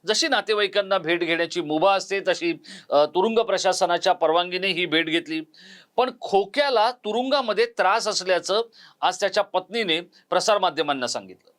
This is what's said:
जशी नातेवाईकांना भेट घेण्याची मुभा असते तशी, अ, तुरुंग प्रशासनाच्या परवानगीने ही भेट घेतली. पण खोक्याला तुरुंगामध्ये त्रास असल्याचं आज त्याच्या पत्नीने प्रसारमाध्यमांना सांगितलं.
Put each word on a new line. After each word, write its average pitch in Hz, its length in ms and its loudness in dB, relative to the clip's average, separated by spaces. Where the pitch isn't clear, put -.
जशी 214 220 0
नातेवाईकांना 208 680 0
भेट 170 220 0
घेण्याची 165 400 0
मुभा 156 340 2
असते 190 260 -2
तशी, 170 340 -2
अ, 147 160 6
तुरुंग 220 320 0
प्रशासनाच्या 185 760 0
परवानगीने 175 540 0
ही 180 200 -2
भेट 160 200 0
घेतली. 160 340 -4
पण 254 140 2
खोक्याला 220 720 2
तुरुंगामध्ये 240 760 -2
त्रास 208 420 0
असल्याचं 185 540 0
आज - 200 -2
त्याच्या 202 240 0
पत्नीने 185 560 -2
प्रसारमाध्यमांना 170 1040 0
सांगितलं. 95 520 -10